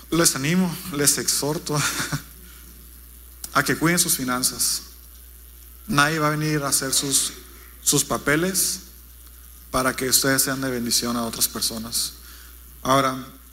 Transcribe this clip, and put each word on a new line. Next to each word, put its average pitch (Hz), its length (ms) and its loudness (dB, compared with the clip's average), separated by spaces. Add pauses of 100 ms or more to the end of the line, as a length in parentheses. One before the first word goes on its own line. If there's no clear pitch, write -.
(100)
les 160 240 4
animo, 160 420 2 (160)
les 143 260 2
exhorto 147 640 -2 (840)
<laughs> - 840 -20
a 139 100 2
que 131 140 0
cuiden 170 240 2
sus 175 160 0
finanzas. 127 680 -2 (1040)
Nadie 147 320 4
va 151 80 2
a 151 40 4
venir 151 340 0
a 139 40 -2
hacer 131 240 0
sus, - 420 0 (460)
sus - 240 2
papeles 160 760 0 (880)
para 131 240 2
que 131 140 -2
ustedes 135 340 4
sean 135 180 -2
de 135 100 -2
bendición 120 460 -2
a 120 80 -2
otras 113 220 -2
personas. 113 680 -6 (680)
Ahora, 131 420 2 (280)